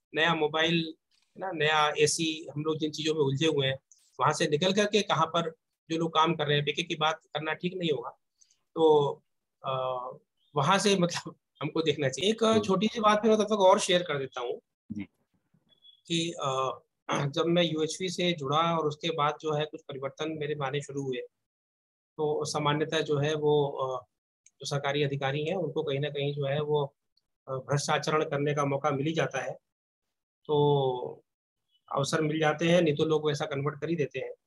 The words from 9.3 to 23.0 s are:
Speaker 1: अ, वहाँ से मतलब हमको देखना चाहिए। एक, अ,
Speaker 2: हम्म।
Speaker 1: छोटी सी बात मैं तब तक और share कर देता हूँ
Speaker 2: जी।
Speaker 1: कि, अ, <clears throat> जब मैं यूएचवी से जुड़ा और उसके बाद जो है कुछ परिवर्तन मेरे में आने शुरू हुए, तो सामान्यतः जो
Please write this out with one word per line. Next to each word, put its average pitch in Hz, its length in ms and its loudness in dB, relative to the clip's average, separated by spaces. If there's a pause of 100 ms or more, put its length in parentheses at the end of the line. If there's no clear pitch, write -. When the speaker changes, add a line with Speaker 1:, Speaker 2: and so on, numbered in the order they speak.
Speaker 1:
अ, 139 60 -4 (840)
वहाँ 156 240 2
से 196 180 2
मतलब 175 380 -2 (260)
हमको 160 200 -2
देखना 147 280 0
चाहिए। 156 220 0
एक, 226 120 -2
अ, 220 40 4
Speaker 2:
हम्म। 220 140 4
Speaker 1:
छोटी 196 260 0
सी 240 120 -4
बात 214 260 4
मैं 220 120 6
तब 208 60 2
तक 208 80 -2
और 202 280 6
share 180 240 2
कर 147 160 -4
देता 135 220 -6
हूँ 120 200 -6 (300)
Speaker 2:
जी। 104 120 -8 (1040)
Speaker 1:
कि, 170 260 -2 (100)
अ, 131 360 -2 (300)
<clears throat> 143 220 -2
जब 160 140 0
मैं 170 180 4
यूएचवी 156 460 -2
से 175 240 0
जुड़ा 160 440 0
और 151 100 -2
उसके 147 220 -4
बाद 151 320 0
जो 156 120 -2
है 151 120 0
कुछ 156 160 -14
परिवर्तन 139 500 -8
मेरे 151 240 -6
में 143 120 -6
आने 143 140 -4
शुरू 139 220 -8
हुए, 127 140 -4 (1000)
तो 151 280 -2
सामान्यतः 151 540 0
जो 151 180 0